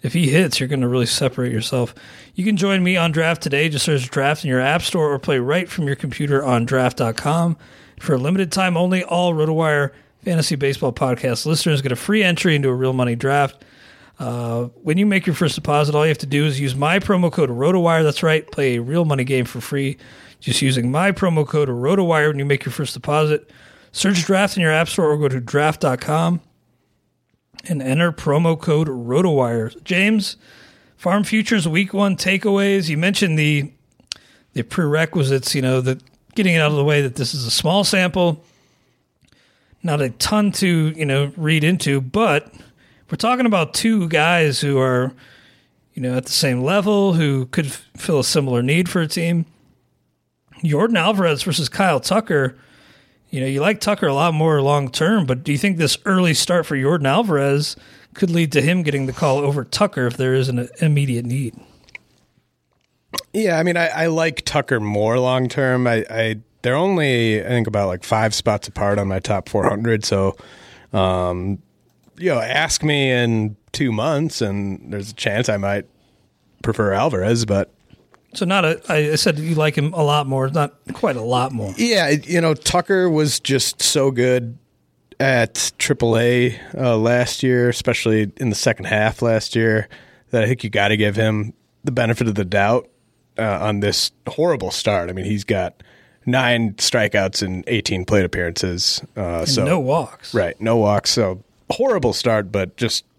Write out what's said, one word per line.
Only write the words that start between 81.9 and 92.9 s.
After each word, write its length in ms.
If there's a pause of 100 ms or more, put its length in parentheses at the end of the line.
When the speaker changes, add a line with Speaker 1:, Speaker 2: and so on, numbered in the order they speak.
Speaker 2:
it, 200
you 140
know, 120
Tucker 560
was 300
just 420
so 300
good 460 (640)
at 580
triple 400
A, 420 (180)
uh, 200
last 440
year, 280
especially 680
in 120
the 60
second 300
half 360
last 340
year, 320 (440)
that 120
I 40
think 160
you 60
gotta 280
give 180
him 380 (300)
the 80
benefit 360
of 80
the 100
doubt, 440 (480)